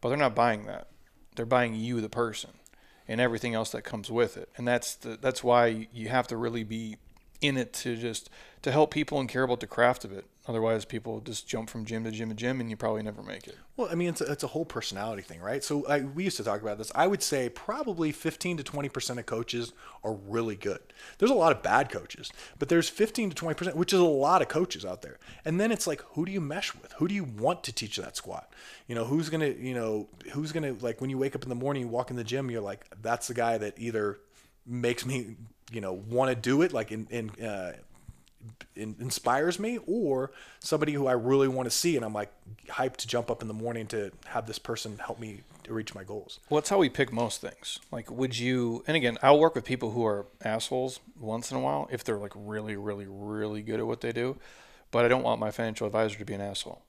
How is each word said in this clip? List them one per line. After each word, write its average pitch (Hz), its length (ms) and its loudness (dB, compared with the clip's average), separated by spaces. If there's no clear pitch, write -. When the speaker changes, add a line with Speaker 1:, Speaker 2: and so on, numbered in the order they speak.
Speaker 1:
But 123 80 0
they're 135 80 0
not 131 180 4
buying 110 300 2
that. - 220 -10
They're 117 100 -4
buying 120 300 4
you, 117 260 -2
the 107 80 -4
person, 117 420 -2
and 110 140 -2
everything 117 340 2
else 110 160 0
that 110 120 -6
comes 107 280 -8
with 117 260 2
it. 92 200 -14
And 123 100 -4
that's 120 280 0
the, 113 240 -10
that's 131 240 0
why 120 500 6
you 110 160 -8
have 127 180 2
to 117 100 -4
really 117 260 -2
be 110 340 -8
in 139 160 2
it 123 160 -2
to 120 220 -4
just, 113 340 -6
to 139 80 2
help 147 200 6
people 151 280 0
and 127 100 -2
care 131 140 2
about 123 160 2
the - 80 -8
craft - 380 4
of 98 60 -10
it. 98 140 -12
Otherwise, 113 380 2
people 110 360 -8
just 107 260 -10
jump 113 220 -4
from 110 160 -8
gym 113 180 -4
to 113 80 -4
gym 110 180 -4
to 110 60 -6
gym, 123 260 -2
and 117 80 -4
you 107 80 -8
probably 110 240 0
never 107 220 -8
make 101 240 -12
it. - 100 -18
Speaker 2:
Well, 233 140 -2
I 170 40 -2
mean, 175 140 2
it's - 120 -4
a, 139 100 -2
it's 143 120 -4
a 139 40 -4
whole 160 160 -4
personality 104 600 -6
thing, 82 180 -16
right? 127 220 -2
So 147 240 -2
I, 143 140 4
we 139 220 -4
used 190 140 -2
to - 60 -6
talk 107 180 0
about 104 160 -4
this. 110 160 -8
I 156 140 6
would 196 160 2
say 131 260 0
probably 202 640 -2
fifteen 170 460 -4
to 139 60 -6
twenty 143 240 -4
percent 127 320 -4
of 110 60 -8
coaches 117 480 -4
are 110 100 -2
really 104 420 -2
good. 98 240 -4
There's 233 140 6
a 269 40 8
lot 165 160 8
of - 120 2
bad 113 280 6
coaches, - 400 -10
but 143 100 -2
there's 170 180 6
fifteen 214 440 2
to 139 40 -8
twenty 160 200 -2
percent, 175 200 -4
which 175 160 2
is 190 80 6
a 175 60 10
lot 151 380 6
of - 40 0
coaches 165 380 0
out 90 160 -6
there. 71 160 -16
And 165 140 2
then 226 120 4
it's 202 160 0
like, 151 140 -2
who 165 160 -2
do 190 40 -6
you 196 100 -2
mesh 156 340 -4
with? - 180 -20
Who 160 140 2
do 202 80 0
you 196 80 0
want 127 400 0
to 117 100 -8
teach - 240 -6
that - 180 -8
squat? - 380 -10
You 120 60 -8
know, 117 120 -2
who's 147 240 0
gonna, 156 200 0
you 127 240 -4
know, 110 360 -2
who's 151 200 -4
gonna, 151 280 -2
like, 117 220 -4
when 131 80 -4
you 131 80 -2
wake 135 180 0
up 139 60 -4
in 127 80 -10
the 123 60 -4
morning, 135 260 0
you 120 60 -4
walk 123 240 -2
in 123 60 -4
the 117 60 -4
gym, 123 280 -2
you're 113 100 -4
like, 98 240 -8
That's 117 260 0
the 123 60 -6
guy 117 240 2
that 104 220 -4
either 107 400 -2
makes 120 400 0
me 120 300 -4
you 113 100 -6
know, 95 120 -2
wanna 120 420 2
do 123 260 4
it, 180 120 4
like, 110 180 -2
in, 110 180 -6
in, 113 200 -4
uh, 95 300 -6
in-, 107 240 -8
inspires 135 600 2
me, 226 280 -2
or 139 440 2
somebody 151 340 0
who 139 140 2
I 127 60 6
really 135 340 6
wanna 127 240 0
see, 170 240 4
and 117 100 2
I'm, 107 80 -6
like, 104 180 -4
hyped - 300 -2
to - 100 -8
jump 120 240 0
up - 100 -2
in 113 60 -6
the 110 60 -6
morning 113 340 -4
to 104 240 -4
have 113 200 -4
this 110 120 -8
person 110 400 -8
help 113 200 -8
me 104 220 -12
to 113 100 -10
reach 110 220 -6
my 95 80 -12
goals. 104 360 -10
Speaker 1:
Well, 151 120 6
that's - 80 -4
how 196 80 6
we 160 120 8
pick 135 220 0
most 117 300 -2
things. - 380 -10
Like, 117 200 -10
would 123 260 -2
you, 120 500 0
and 156 80 2
again, 120 280 2
I'll 147 160 12
work 160 160 8
with 113 100 -2
people 123 260 0
who 117 140 2
are 101 220 0
assholes 127 560 -2
once 117 300 -6
in 135 80 -4
a - 20 0
while 143 320 0
if 123 120 -6
they're, 110 160 0
like, 101 160 -8
really, 107 400 -6
really, 101 340 -6
really 107 540 -4
good 110 160 -2
at 113 80 -2
what 117 140 -4
they 117 100 -2
do, 123 260 -2
but 120 120 4
I 117 40 8
don't 127 160 4
want 117 160 2
my 107 120 0
financial 113 360 -4
advisor 107 320 0
to 101 60 -10
be 104 100 -8
an 98 60 -6
asshole. 98 480 -8